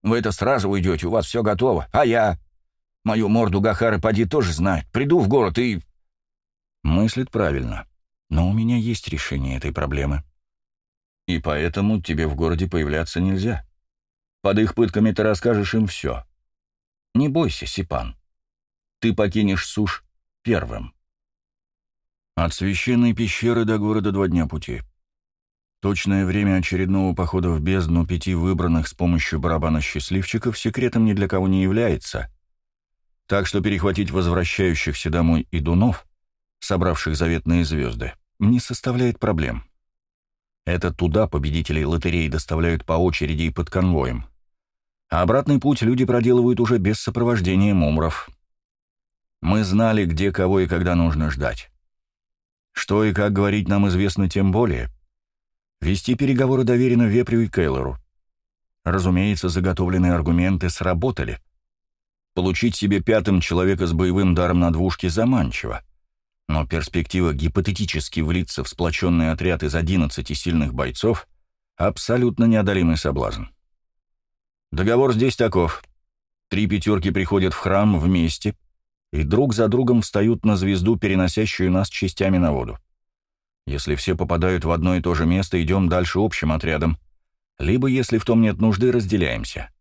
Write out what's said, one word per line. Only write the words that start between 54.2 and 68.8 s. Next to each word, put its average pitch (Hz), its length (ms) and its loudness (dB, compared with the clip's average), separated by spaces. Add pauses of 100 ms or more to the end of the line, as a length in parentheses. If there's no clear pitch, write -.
тем 98 240 0
более. 90 380 0 (880)
Вести 113 360 0
переговоры 131 480 2
доверено 120 400 4
Вепрю 117 380 2
и 113 60 0
Кейлору. 65 500 -2 (880)
Разумеется, 92 640 0
заготовленные 90 640 0
аргументы 87 560 0
сработали. 82 680 -4 (960)
Получить 92 420 0
себе 101 240 0
пятым 101 400 2
человека 90 480 0
с 82 60 0
боевым 90 420 2
даром 90 240 2
на 87 120 2
двушке 87 380 -2
заманчиво, 82 760 -2 (640)
но 78 180 -2
перспектива 82 640 -2
гипотетически 82 840 -4
влиться 82 440 -2
в - 40 -8
сплочённый 85 640 0